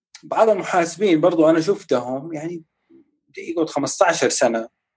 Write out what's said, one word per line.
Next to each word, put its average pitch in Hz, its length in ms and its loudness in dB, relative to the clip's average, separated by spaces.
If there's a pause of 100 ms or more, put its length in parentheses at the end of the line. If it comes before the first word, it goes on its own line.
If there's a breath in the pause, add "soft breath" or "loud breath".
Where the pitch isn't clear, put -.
(220)
بعض 190 260 2
المحاسبين 175 720 0
برضو 165 300 4
أنا 165 100 4
شفتهم، 147 720 -4
يعني، 160 300 -10 (760)
يقعد 165 320 -4
خمستاشر 147 580 0
سنة، 117 400 -2 (280)